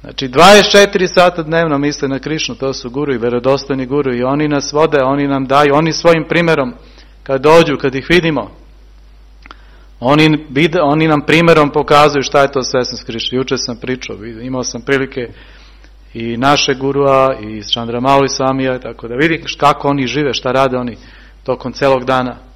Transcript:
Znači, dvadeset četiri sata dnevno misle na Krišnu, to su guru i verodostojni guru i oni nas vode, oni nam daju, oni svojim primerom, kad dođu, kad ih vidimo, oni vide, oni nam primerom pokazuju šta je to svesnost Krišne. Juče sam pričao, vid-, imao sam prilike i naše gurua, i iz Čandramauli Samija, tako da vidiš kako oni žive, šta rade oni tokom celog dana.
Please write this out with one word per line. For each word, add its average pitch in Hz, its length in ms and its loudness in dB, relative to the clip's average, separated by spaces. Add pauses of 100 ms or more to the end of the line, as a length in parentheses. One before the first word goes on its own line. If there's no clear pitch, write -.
Znači, - 260 -10
dvadeset 185 440 6
četiri 202 360 2
sata 175 360 2
dnevno 160 340 -2
misle 143 300 -4
na 135 120 -4
Krišnu, 147 360 -6
to 135 180 -4
su 127 160 -10
guru 139 240 -4
i 120 40 -2
verodostojni 127 680 0
guru 135 300 -2
i 123 80 -2
oni 147 240 0
nas 143 260 -4
vode, 151 300 2
oni 143 240 0
nam 139 180 -2
daju, 139 300 4
oni 160 180 2
svojim 165 360 2
primerom, 156 440 0 (500)
kad 135 180 -2
dođu, 151 360 6
kad 135 180 -4
ih 131 140 -6
vidimo, 160 420 0 (1500)
oni 151 500 2
vide, 160 320 0
oni 156 260 2
nam 151 140 2
primerom 156 480 4
pokazuju 143 540 4
šta 143 180 2
je 135 100 2
to 127 120 -2
svesnost 123 400 -4
Krišne. 117 340 -8
Juče 131 200 -4
sam 117 200 -8
pričao, 123 380 -8
vid-, 110 300 -16
imao 127 180 -6
sam 120 180 -10
prilike 135 400 -2 (920)
i 117 240 -8
naše 139 360 2
gurua, 135 680 2
i 107 160 -12
iz 104 140 -10
Čandramauli 127 580 0
Samija, 131 500 -2
tako 117 280 -14
da 120 80 -10
vidiš 147 400 -2
kako 143 320 2
oni 139 200 0
žive, 131 260 -2
šta 123 180 -4
rade 131 260 0
oni 120 200 -6 (460)
tokom 123 300 -6
celog 135 320 0
dana. 127 300 -2 (200)